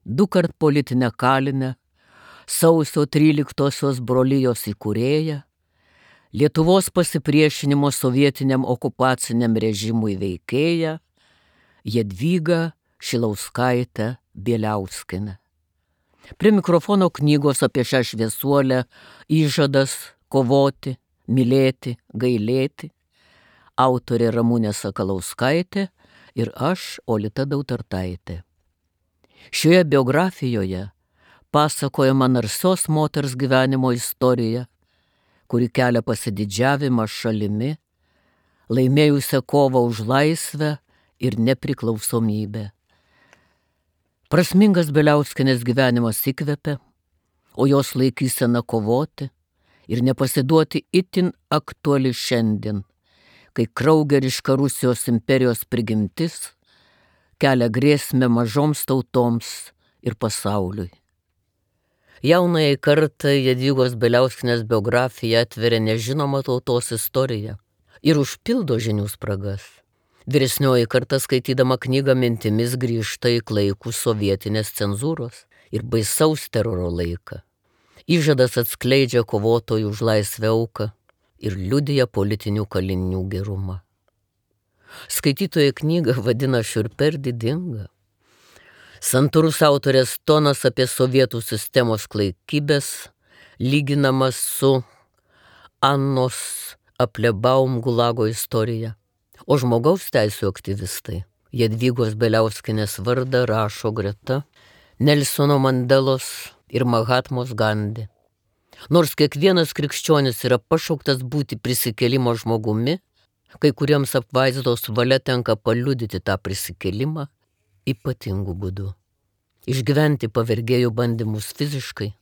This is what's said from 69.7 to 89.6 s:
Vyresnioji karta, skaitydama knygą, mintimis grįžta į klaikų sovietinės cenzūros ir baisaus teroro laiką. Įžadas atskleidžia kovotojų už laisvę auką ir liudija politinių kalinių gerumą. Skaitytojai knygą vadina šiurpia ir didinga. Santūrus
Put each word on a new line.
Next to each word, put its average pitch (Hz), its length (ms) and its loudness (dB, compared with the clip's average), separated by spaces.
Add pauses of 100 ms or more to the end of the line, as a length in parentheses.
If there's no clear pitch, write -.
Vyresnioji 131 560 2
karta, 123 320 0
skaitydama 131 640 0
knygą, 135 320 0
mintimis 117 640 0
grįžta 117 560 -2
į 120 60 0 (100)
klaikų 101 460 -2
sovietinės 104 840 -2
cenzūros 117 680 -6 (280)
ir - 80 -4
baisaus 120 600 0 (100)
teroro 101 380 -2
laiką. 85 480 -6 (640)
Įžadas 143 560 2
atskleidžia 123 600 0
kovotojų 110 680 0
už 104 160 -6
laisvę 107 460 0
auką 110 400 -2 (500)
ir 98 160 -4
liudija 131 480 0
politinių 104 640 -2
kalinių 92 640 -2
gerumą. 95 480 -6 (1300)
Skaitytojai 147 640 0
knygą 151 480 0
vadina 123 400 0
šiurpia 113 480 -2
ir 156 80 -4
didinga. 127 680 -6 (1120)
Santūrus 151 640 2